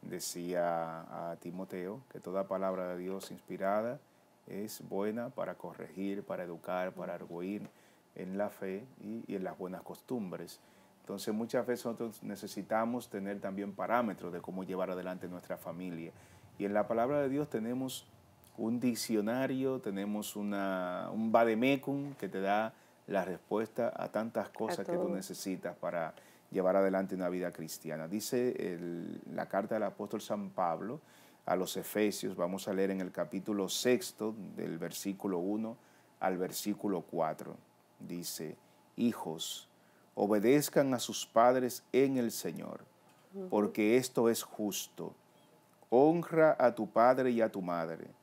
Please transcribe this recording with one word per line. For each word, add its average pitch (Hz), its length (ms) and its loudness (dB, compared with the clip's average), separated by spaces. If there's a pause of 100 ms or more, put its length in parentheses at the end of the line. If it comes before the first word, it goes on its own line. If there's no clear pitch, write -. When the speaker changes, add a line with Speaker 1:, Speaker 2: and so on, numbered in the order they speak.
Speaker 1:
decía 85 960 -2 (300)
a 82 100 -6
Timoteo 92 600 -8 (120)
que - 80 -12
toda 95 260 -2
palabra 92 440 -2
de 90 80 -4
Dios 95 340 -6
inspirada 101 640 -2 (480)
es 104 420 -8
buena 107 420 -2
para 90 260 -6
corregir, 92 680 -6
para 92 220 -6
educar, 90 480 -4
para 87 220 -6
arguir 87 540 -6 (460)
en 95 240 -6
la 104 100 0
fe 98 360 -6 (160)
y, 110 260 -8
y - 80 -6
en 95 80 -2
las 92 160 -6
buenas 92 240 -8
costumbres. 90 760 -8 (400)
Entonces, 101 340 -4
muchas 113 320 0
veces 120 200 -2
nosotros 113 360 -6
necesitamos 110 880 -2
tener 98 300 -4
también 101 320 -4
parámetros 95 600 0
de 87 80 -6
cómo 92 220 -6
llevar 92 300 -2
adelante 92 340 -6
nuestra 87 300 -8
familia. 85 560 -8 (440)
Y 101 100 -2
en 98 60 0
la 104 140 4
palabra 123 360 2
de 139 60 2
Dios 143 220 0
tenemos 127 560 -4 (500)
un 113 220 0
diccionario, 123 1000 2
tenemos 104 560 -2
una, 92 760 -2
un 110 200 0
vademecum 135 840 6
que 101 140 -6
te 95 120 -4
da 104 320 2 (360)
la 95 160 2
respuesta 107 720 -2
a - 160 -4
tantas 113 380 -2
cosas 139 300 -2
Speaker 2:
A 98 40 -2
Speaker 1:
que 170 80 -4
tú 175 120 0
Speaker 2:
todo. 98 100 0
Speaker 1:
necesitas 92 600 -6
para 85 380 -2 (360)
llevar 92 260 4
adelante 98 380 4
una 92 140 0
vida 90 240 -2
cristiana. 80 560 -8
Dice 120 460 0 (200)
el, 85 460 -6 (140)
la 87 120 -4
carta 101 280 -2
del 107 80 0
apóstol 104 400 -4
San 101 280 -4
Pablo 92 500 -2 (440)
a 87 120 2
los 92 200 0
Efesios, 104 600 0
vamos 92 320 -2
a 104 40 0
leer 95 200 2
en 95 80 -2
el 90 120 -4
capítulo 95 560 -2
sexto, 120 640 0 (220)
del 85 220 -4
versículo 95 600 -2
uno 107 380 -2 (440)
al 92 180 0
versículo 95 640 -2
cuatro. 78 540 -2 (420)
Dice, 82 580 -8 (400)
"Hijos, - 720 -2 (460)
obedezcan 127 800 4
a 120 60 0
sus - 260 -6
padres 123 560 6 (100)
en 135 240 6
el 120 140 2
Señor, - 500 -6 (540)
Speaker 2:
Ujú. 190 140 -8
Speaker 1:
porque 107 480 4
esto 127 340 4
es 110 140 2
justo. - 720 -4 (760)
Honra 160 680 6
a 120 160 6
tu 110 140 -2
padre 127 420 6
y 117 100 4
a 110 100 4
tu 98 120 -4
madre. 82 440 -2 (160)